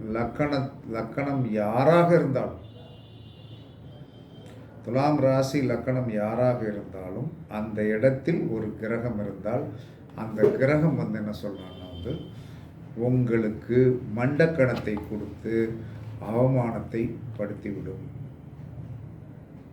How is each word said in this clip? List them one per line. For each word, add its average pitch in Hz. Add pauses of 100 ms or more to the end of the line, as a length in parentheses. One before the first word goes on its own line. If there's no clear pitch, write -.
(160)
லக்கண-, 135 (240)
லக்கணம் 135 (160)
யாராக 139 (100)
இருந்தாலும், 127 (2250)
துலாம் 139
ராசி 135 (120)
லக்கணம் 120 (100)
யாராக 120 (120)
இருந்தாலும், 95 (300)
அந்த 107 (160)
இடத்தில் 131 (140)
ஒரு 107 (140)
கிரகம் 113
இருந்தால், 107 (580)
அந்த 107 (180)
கிரகம் 147
வந்து 107
என்ன 104 (100)
சொல்றான்னா 90
வந்து, 95 (880)
உங்களுக்கு 117 (400)
மண்டக்கணத்தை 131 (160)
கொடுத்து 107 (800)
அவமானத்தை 117 (360)
படுத்திவிடும். 98 (1700)